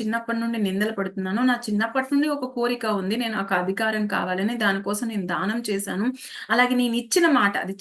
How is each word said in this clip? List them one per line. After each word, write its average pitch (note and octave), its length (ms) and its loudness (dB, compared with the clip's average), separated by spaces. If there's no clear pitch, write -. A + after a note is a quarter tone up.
చిన్నప్పటి A#3 360 -2
నుండి A#3 200 -2
నిందలు G#3 340 0
పడుతున్నాను, G3 500 -2
నా B3 180 4
చిన్నప్పటి A3+ 420 0
నుండి C#4+ 160 4
ఒక C#4 260 -2
కోరిక A#3+ 320 0
ఉంది, G3 300 0
నేను A3 260 -2
ఒక G3+ 100 -6
అధికారం G#3 540 0
కావాలని, F#3+ 500 0
దానికోసం G3+ 520 0
నేను G3+ 180 -4
దానం F#3 440 -2
చేశాను. G3 420 -2
అలాగే B3 240 4
నేను B3 220 2
ఇచ్చిన E4 340 2
మాట, G#3+ 260 4
అది F#3+ 240 -4